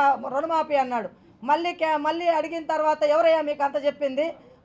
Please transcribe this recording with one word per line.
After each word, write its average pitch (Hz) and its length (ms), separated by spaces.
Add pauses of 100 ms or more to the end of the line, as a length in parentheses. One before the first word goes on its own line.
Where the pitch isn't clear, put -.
(280)
రుణమాఫీ 302 480
అన్నాడు. 247 320 (360)
మళ్ళీ 320 280
కే-, 311 240
మళ్ళీ 320 320
అడిగిన 320 380
తర్వాత, 311 360
"ఎవరయ్యా 320 400
మీకు 294 200
అంత 277 220
చెప్పింది? 285 500 (300)